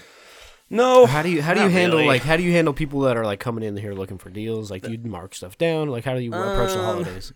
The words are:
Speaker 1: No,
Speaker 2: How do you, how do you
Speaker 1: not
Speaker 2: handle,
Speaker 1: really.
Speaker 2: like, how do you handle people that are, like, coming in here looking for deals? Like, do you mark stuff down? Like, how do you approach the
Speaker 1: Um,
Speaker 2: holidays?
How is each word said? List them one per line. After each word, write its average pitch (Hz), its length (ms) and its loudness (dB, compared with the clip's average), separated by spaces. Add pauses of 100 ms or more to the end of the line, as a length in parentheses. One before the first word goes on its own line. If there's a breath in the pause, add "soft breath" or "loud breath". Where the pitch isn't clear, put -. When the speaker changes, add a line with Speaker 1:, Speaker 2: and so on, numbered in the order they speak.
(720 loud breath)
Speaker 1:
No, 247 360 8
Speaker 2:
How 151 160 0
do 180 80 0
you, 160 100 2
how 170 140 0
do 208 60 2
you 196 60 4
Speaker 1:
not 180 60 4
Speaker 2:
handle, 180 260 2
Speaker 1:
really. 147 100 2
Speaker 2:
like, 127 140 2
how 156 140 2
do 180 60 0
you 175 100 0
handle 165 220 2
people 143 280 -4
that 123 140 2
are, 113 80 -2
like, 101 160 -4
coming 113 240 -6
in 101 120 -6
here 101 180 -8
looking 95 240 -10
for - 120 -20
deals? 107 400 -8
Like, 92 120 -10
do 113 100 -10
you 117 60 -8
mark 98 360 -12
stuff - 240 -16
down? 160 300 0
Like, 120 160 -6
how 131 100 -4
do 127 60 -2
you 120 120 -6
approach 190 400 0
the 185 80 -2
Speaker 1:
Um, 185 40 -4
Speaker 2:
holidays? 185 520 -6